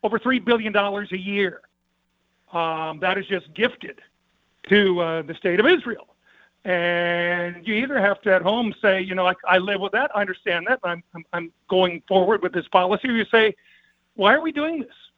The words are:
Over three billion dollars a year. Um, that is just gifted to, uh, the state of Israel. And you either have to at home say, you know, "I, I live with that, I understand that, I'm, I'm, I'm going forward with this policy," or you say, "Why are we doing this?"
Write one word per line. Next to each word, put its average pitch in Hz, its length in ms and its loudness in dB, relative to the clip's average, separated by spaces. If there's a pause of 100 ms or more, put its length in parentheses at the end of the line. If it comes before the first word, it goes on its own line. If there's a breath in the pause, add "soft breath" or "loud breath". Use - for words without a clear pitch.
Over 214 160 0
three 254 180 0
billion 220 340 0
dollars 202 400 -2
a 185 60 -6
year. 196 440 -4 (920)
Um, 160 460 -4
that 185 180 -2
is 196 80 -8
just 180 300 -8
gifted - 440 -4 (720)
to, 190 320 4
uh, 165 220 -2
the 156 100 -12
state 180 260 0
of 214 60 4
Israel. 294 400 0 (600 soft breath)
And 175 1000 -2
you 214 100 -2
either 262 260 0
have 196 220 2
to 196 120 4
at 185 60 2
home 214 400 0
say, 190 200 2
you 185 140 -6
know, 185 100 0
"I, 180 80 2 (140)
I 185 120 4
live 196 200 -4
with 190 140 -6
that, 262 200 0
I 208 60 -2
understand 185 480 -4
that, 247 160 0
I'm, 175 180 -6 (140)
I'm, 170 160 -14
I'm 170 220 -8 (160)
going 180 360 2
forward 190 380 2
with 180 80 -2
this 175 160 -6
policy," 190 400 0
or 247 60 -2
you 220 180 0
say, 220 240 4 (600 soft breath)
"Why 208 180 4
are 302 80 2
we 320 100 -4
doing 302 300 -4
this?" - 140 -12 (220)